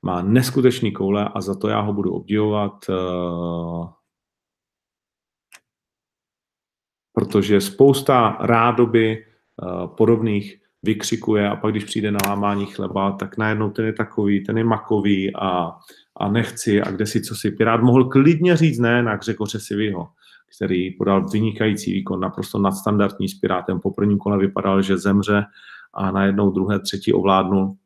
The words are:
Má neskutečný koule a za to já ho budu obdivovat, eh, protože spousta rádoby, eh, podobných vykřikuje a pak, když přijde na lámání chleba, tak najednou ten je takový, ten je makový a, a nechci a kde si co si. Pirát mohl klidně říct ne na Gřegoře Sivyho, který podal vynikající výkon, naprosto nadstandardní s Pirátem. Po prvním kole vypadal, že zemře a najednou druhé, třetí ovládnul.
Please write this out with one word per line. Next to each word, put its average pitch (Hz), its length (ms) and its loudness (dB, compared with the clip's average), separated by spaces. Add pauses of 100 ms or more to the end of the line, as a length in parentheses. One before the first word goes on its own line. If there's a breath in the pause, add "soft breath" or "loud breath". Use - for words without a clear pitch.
Má 90 200 -4
neskutečný 123 680 2
koule 101 420 0
a 104 60 -4
za 95 180 -6
to 104 100 -4
já 107 120 0
ho 104 120 -2
budu 98 200 -2
obdivovat, 104 600 -2 (180)
eh, 85 960 -4 (3250)
protože 101 480 2
spousta 135 800 4
rádoby, 113 760 2
eh, 90 760 -10
podobných 110 680 0 (200)
vykřikuje 107 680 0
a 104 60 -4
pak, 107 140 -4
když 104 140 -4
přijde 104 260 -4
na 101 160 -2
lámání 101 400 -2
chleba, 98 460 -4
tak 98 240 -8
najednou 107 340 -2
ten 110 160 -4
je 110 60 -2
takový, 101 520 -2
ten 107 140 -2
je 113 60 0
makový 101 720 0
a, 90 340 -2 (460 soft breath)
a 101 120 -4
nechci 107 540 0
a 92 80 -4
kde 98 160 -4
si 104 140 -2
co - 140 -10
si. - 160 -4
Pirát 113 320 2
mohl 127 220 6
klidně 156 520 4
říct 156 220 2
ne 120 240 2
na 110 140 0
Gřegoře 101 440 -6
Sivyho, 101 480 -4 (480 soft breath)
který 92 340 -2
podal 98 380 0
vynikající 107 640 0
výkon, 95 280 -4
naprosto 92 380 -6
nadstandardní 98 720 0
s - 120 -10
Pirátem. 92 400 -2
Po 98 100 -4
prvním 101 280 0
kole 101 200 0
vypadal, 98 440 0
že 95 160 0
zemře 101 460 2 (500 loud breath)
a 98 160 -4
najednou 98 400 2
druhé, 95 300 0
třetí - 320 -4
ovládnul. 95 720 2